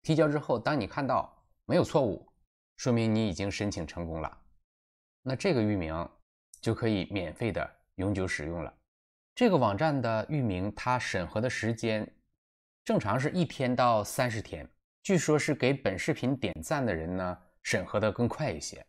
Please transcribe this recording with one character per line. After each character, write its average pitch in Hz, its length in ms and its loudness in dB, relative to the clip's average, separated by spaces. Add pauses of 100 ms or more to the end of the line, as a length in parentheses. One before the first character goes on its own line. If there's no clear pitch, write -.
提 160 120 2
交 156 140 6
之 147 100 2
后， 135 220 0
当 143 200 0
你 120 60 -2
看 - 180 -4
到 - 400 -2 (200)
没 135 100 0
有 175 80 6
错 135 240 2
误， - 240 -4 (460)
说 127 160 0
明 113 220 4
你 110 140 2
已 95 40 -2
经 98 160 -2
申 101 220 -2
请 90 160 -6
成 87 180 -8
功 80 160 -6
了， - 220 -8 (800)
那 131 140 -4
这 190 180 0
个 117 80 4
域 107 140 2
名 82 340 -4 (500)
就 110 140 0
可 117 140 0
以 101 160 2
免 85 280 -4
费 110 200 -2
的 80 240 -6 (180)
永 95 180 -2
久 92 140 0
使 76 200 -4
用 82 180 -6
了。 - 120 -12 (560)
这 247 160 4
个 185 80 6
网 107 220 2
站 143 240 0
的 113 260 0
域 151 140 -2
名， 101 320 -2
它 123 240 -2
审 98 300 -2
核 107 120 -2
的 127 80 0
时 117 240 -2
间 110 400 -4 (720)
正 220 140 2
常 104 200 0
是 135 120 0
一 180 140 2
天 127 320 -2
到 120 260 4
三 123 260 -2
十 107 140 -4
天， - 260 -10 (360)
据 196 120 4
说 151 220 4
是 147 160 0
给 127 180 4
本 101 240 0
视 156 160 -2
频 139 240 0
点 95 240 -2
赞 139 240 -2
的 110 80 2
人 82 240 -2
呢， 90 260 -4 (200)
审 92 240 -2
核 104 140 -2
的 107 100 2
更 117 160 0
快 131 240 -2
一 78 100 -6
些。 - 280 -12